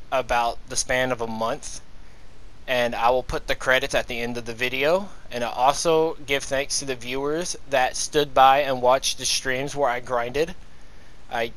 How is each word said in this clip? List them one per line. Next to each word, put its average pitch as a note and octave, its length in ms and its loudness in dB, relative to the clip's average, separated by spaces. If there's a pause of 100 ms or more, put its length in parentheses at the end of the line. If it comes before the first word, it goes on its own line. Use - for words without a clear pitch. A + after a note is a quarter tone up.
(120)
about A#2+ 460 0 (100)
the - 80 -2
span B2+ 340 2
of A#2+ 120 -2
a A2+ 40 -4
month. A2+ 540 -4 (880)
And B2 260 0
I A2+ 160 4
will B2+ 120 2
put D3+ 240 -6
the C3+ 80 2
credits C3 400 2
at A#2 140 2
the A#2+ 120 -4
end A#2+ 160 -4
of A#2 80 -6
the A#2 100 -6
video. C3+ 540 0 (220)
And A#2+ 120 -4
I A#2 80 -2
also D#3+ 680 4 (100)
give C#3 180 0
thanks C#3 340 -2
to C#3+ 60 -6
the C3+ 100 -2
viewers C#3 640 -4 (140)
that B2+ 260 2
stood C#3+ 380 0
by C#3 260 10
and C3+ 220 0
watched B2+ 360 4
the C3 80 -4
streams C3+ 480 -2
where C#3 160 2
I B2 100 -2
grinded. B2 540 -2 (760)
I A#2+ 260 -2